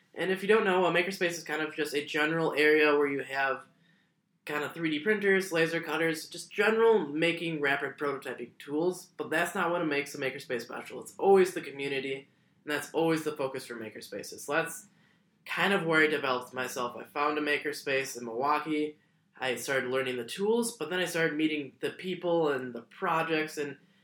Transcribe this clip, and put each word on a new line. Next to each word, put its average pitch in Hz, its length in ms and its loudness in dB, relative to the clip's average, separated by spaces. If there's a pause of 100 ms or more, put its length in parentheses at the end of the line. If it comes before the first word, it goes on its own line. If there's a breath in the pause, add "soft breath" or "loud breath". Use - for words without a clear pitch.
(140 soft breath)
And 180 180 -2
if 190 100 -4
you 196 60 -6
don't 214 160 6
know, 185 200 4
a 170 60 4
makerspace 175 480 0
is - 60 -12
kind 151 180 -4
of 151 100 -4
just 147 220 -4
a 147 100 -2
general 160 500 0
area 151 440 6
where 147 80 4
you 139 140 -2
have 135 400 -2 (840 soft breath)
kind 147 180 -2
of 135 100 -6
three 165 160 -2
D 147 80 -2
printers, 196 540 2
laser 165 280 2
cutters, 160 480 -2
just - 220 -14
general 220 560 4
making 165 540 0
rapid 139 360 0
prototyping 131 640 -4
tools. 165 580 -2
But 147 140 -6
that's 170 240 0
not 175 160 0
what 170 160 0
makes 143 300 -2
a - 20 -10
makerspace 131 440 -4
special. - 380 -12
It's - 180 -16
always 190 360 6
the 175 60 -6
community, 139 640 -6 (380 soft breath)
and 147 100 -4
that's - 180 -4
always 160 300 2
the 151 80 -4
focus 135 340 -4
for 120 120 -12
makerspaces. 110 640 -12
So 147 140 -4
that's 165 320 -4 (600 soft breath)
kind 180 260 2
of 165 140 2
where 156 160 6
I 151 60 6
developed 139 440 -2
myself. 127 440 -6
I 120 80 -12
found 151 340 0
a - 20 -2
makerspace 143 800 -2
in 120 60 -10
Milwaukee. 151 720 -2 (420 soft breath)
I 127 160 -2
started 131 340 -2
learning 127 280 -2
the 120 80 -4
tools, 226 520 0
but 156 140 -6
then 185 80 -2
I 180 60 0
started 165 320 0
meeting 151 420 -2
the 139 120 -4
people 170 580 0
and 127 260 -2
the 120 80 -10
projects, 160 720 -2
and 143 200 -6 (280 soft breath)